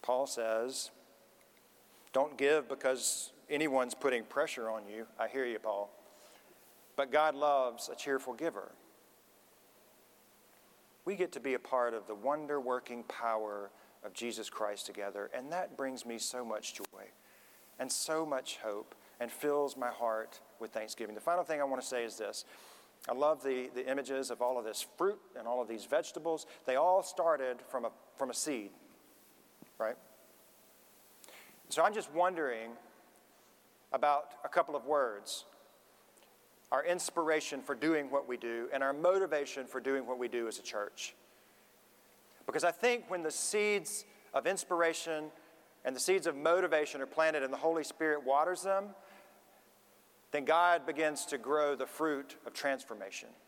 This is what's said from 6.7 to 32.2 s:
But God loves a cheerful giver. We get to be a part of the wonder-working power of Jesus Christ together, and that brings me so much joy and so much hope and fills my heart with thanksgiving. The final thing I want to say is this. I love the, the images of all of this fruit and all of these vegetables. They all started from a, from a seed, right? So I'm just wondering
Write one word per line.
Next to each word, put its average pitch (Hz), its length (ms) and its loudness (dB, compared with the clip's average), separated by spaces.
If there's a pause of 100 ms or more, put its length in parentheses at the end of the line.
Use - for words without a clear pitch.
But 139 160 0
God 151 240 6
loves 139 540 2
a 117 60 -8
cheerful 135 380 -2
giver. 123 380 -4 (2250)
We 196 100 -2
get 175 180 0
to 135 60 -8
be 131 140 0
a 120 60 2
part 120 340 2
of 104 140 -6
the 107 80 -6
wonder-working 127 880 -2
power 107 680 -4 (340)
of 104 80 -12
Jesus 113 360 -6
Christ 104 360 -4
together, 101 480 -6
and 131 180 -6
that 175 240 -4
brings 131 300 -6
me 117 120 -6
so 123 280 -6
much 107 300 -6
joy 98 360 -12 (680)
and 131 120 -4
so 160 340 0
much 135 320 -4
hope 107 380 -6 (240)
and 117 120 -4
fills 143 440 2
my 127 140 -2
heart 113 500 -2 (200)
with 110 120 -8
thanksgiving. 110 440 -6
The 107 60 -10
final 175 220 2
thing 151 180 -2
I - 20 2
want 135 180 -2
to 123 60 -8
say 120 160 -2
is 113 140 -8
this. 107 280 -6 (640)
I 120 40 0
love 143 300 2
the, 127 300 -2
the 131 160 -4
images 135 400 -2
of 120 120 -4
all 123 160 0
of 113 80 -4
this 110 200 -6 (120)
fruit 202 220 2 (180)
and 113 100 -8
all 123 140 0
of 113 60 -2
these 110 180 -8
vegetables. 160 600 -2 (200)
They 127 100 2
all 180 260 6
started 139 680 2
from 123 160 -4
a, 110 60 -2 (260)
from 135 120 0
a 120 40 -4
seed, 117 380 -2 (1040)
right? 110 180 0 (1700)
So 160 140 4
I'm 208 100 6
just 202 200 -4
wondering 151 580 0 (1200)